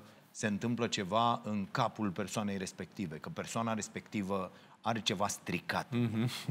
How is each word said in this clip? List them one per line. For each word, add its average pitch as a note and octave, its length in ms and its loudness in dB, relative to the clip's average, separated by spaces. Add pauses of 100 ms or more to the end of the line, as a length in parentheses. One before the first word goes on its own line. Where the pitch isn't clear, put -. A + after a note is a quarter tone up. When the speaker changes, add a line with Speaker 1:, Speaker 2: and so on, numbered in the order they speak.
(320)
Speaker 1:
se - 160 -2
întâmplă A2+ 400 2
ceva A2+ 560 4
în G2+ 280 -2
capul A2 380 2
persoanei G2+ 480 -2
respective, F#2 600 -6
că F2 120 -10
persoana A2+ 440 -2
respectivă G2 800 -2 (300)
are A2+ 200 0
ceva G2+ 260 2
stricat. - 640 -2
Speaker 2:
Mhm. A#2+ 380 2 (220)